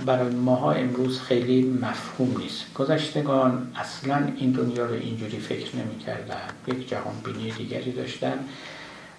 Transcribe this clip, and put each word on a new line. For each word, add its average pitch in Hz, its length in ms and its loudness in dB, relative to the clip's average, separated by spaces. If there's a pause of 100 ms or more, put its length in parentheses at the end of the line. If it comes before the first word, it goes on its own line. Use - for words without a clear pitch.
برای 127 280 4
ماها 127 380 4
امروز 127 480 2
خیلی 127 600 4
مفهوم - 560 0
نیست. - 260 -6 (100)
گذشتگان 135 1040 2
اصلاً 143 600 0
این 127 140 2
دنیا 120 360 2
رو 117 80 -2
اینجوری 113 440 -4
فکر - 380 -4
نمی‌کردن، - 720 -6 (180)
یک 127 220 -2
جهان - 260 -4 (100)
بینی 110 260 -4
دیگری 113 420 -4
داشتن، 131 460 -4 (800)